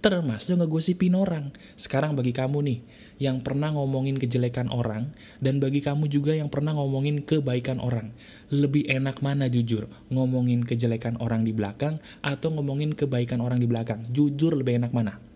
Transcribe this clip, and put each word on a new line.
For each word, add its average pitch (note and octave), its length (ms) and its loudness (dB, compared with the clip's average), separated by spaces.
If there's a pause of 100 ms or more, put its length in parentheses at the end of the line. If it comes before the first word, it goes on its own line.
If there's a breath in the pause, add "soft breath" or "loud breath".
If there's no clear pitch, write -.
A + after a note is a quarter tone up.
Termasuk F3 560 0
ngegosipin F3 560 2
orang. E3+ 400 0 (240 loud breath)
Sekarang C#3+ 400 -2
bagi B2 160 0
kamu C3+ 320 0
nih, B2+ 140 0 (420 loud breath)
yang C3 240 -2
pernah D3 240 0
ngomongin C3+ 480 0
kejelekan B2 560 0
orang, A#2+ 400 -2 (320 loud breath)
dan C#3+ 160 2
bagi C#3 240 0
kamu D3 240 0
juga C#3+ 240 2
yang D3+ 160 0
pernah D3 240 0
ngomongin C#3+ 480 0
kebaikan C3 640 0
orang, A#2 320 -2 (320 loud breath)
lebih C#3+ 400 2
enak C3+ 320 0
mana C#3 320 2
jujur? A#2 400 0 (160 loud breath)
Ngomongin B2+ 560 2
kejelekan A#2 560 -2
orang A2+ 240 0
di A2 80 0
belakang, A2 480 -2 (240 loud breath)
atau C#3+ 240 -2
ngomongin D3 480 -2
kebaikan B2 480 0
orang B2 160 0
di A#2+ 80 4
belakang? A2+ 400 -2
Jujur D3 480 2
lebih B2 240 2
enak A#2+ 160 0
mana? A2 240 0 (160)